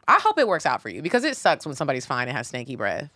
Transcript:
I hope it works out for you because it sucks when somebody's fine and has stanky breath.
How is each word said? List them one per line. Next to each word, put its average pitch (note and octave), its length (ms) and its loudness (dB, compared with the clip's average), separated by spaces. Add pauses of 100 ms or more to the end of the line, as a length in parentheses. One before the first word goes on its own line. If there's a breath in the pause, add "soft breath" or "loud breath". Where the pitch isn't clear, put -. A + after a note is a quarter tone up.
I - 140 6
hope G#4+ 180 2
it C#4+ 120 6
works E3+ 160 0
out B2+ 160 0
for A#2 80 -10
you F#2 120 -8
because G#3 220 0
it C#4 140 -2
sucks E3 280 2
when D3 100 -6
somebody's C3+ 300 -2
fine B2+ 220 -2
and B2+ 80 -6
has B2 160 -6
stanky B2 240 -8
breath. G#2+ 400 -4